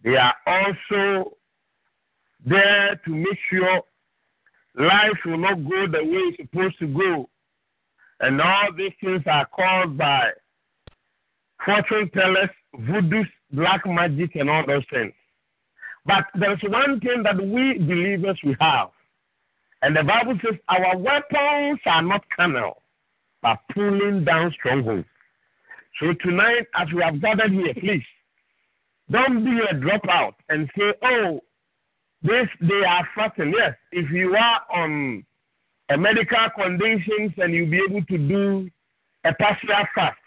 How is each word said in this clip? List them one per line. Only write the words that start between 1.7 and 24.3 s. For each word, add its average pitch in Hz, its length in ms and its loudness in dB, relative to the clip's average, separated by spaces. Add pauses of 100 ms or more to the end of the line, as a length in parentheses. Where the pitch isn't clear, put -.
there 202 600 4
to 165 60 -6
make 170 260 -2 (120)
sure 185 320 2 (960)
life 202 500 4
will 165 120 -4
not 180 260 -2
go 185 240 -2
the 156 160 -2
way 180 340 -2
it's - 0 - (140)
supposed 185 280 -2
to 165 80 -4
go. 156 420 -2 (880)
And 135 220 2
all 190 340 2
these 190 240 -6
things 185 280 -2
are 147 180 2
caused 185 520 -2
by 135 340 2 (1300)
fortune 208 500 0
tellers, 190 360 2 (260)
voodoos, 170 520 0 (240)
black 170 340 0
magic, 170 500 -2
and 143 140 -2
all 156 160 0
those 139 260 0
things. 117 220 -4 (920)
But 196 200 2 (100)
there's 196 280 -2
one 240 380 0
thing 247 220 -2
that 196 120 0
we 233 440 0
believers 180 640 0
we 139 180 0
have. 135 280 2 (920)
And 143 140 2
the 156 80 2
Bible 226 400 0
says, 220 140 -2 (120)
"Our 185 280 2
weapons 285 880 0
are 165 160 2
not 190 220 -2 (120)
carnal, 131 460 -2 (600)
but - 180 2 (140)
pulling 202 500 2
down 165 300 2